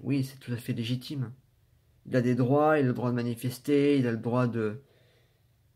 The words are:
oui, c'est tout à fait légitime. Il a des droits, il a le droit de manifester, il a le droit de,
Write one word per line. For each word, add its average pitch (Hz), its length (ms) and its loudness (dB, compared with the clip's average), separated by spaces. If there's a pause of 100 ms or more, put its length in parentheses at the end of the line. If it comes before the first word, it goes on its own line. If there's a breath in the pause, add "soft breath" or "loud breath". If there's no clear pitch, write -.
oui, 135 220 -2
c'est - 140 -12
tout - 140 -10
à 117 40 -4
fait 113 160 -8
légitime. 123 600 -6 (760)
Il - 100 -2
a 123 60 4
des 123 120 2
droits, 147 460 4
il 139 40 4
a 127 40 2
le 123 60 0
droit 123 160 -2
de 120 40 -2
manifester, 127 840 0
il 127 100 2
a - 20 0
le 117 60 -2
droit 120 320 0
de, 110 340 -4 (920 soft breath)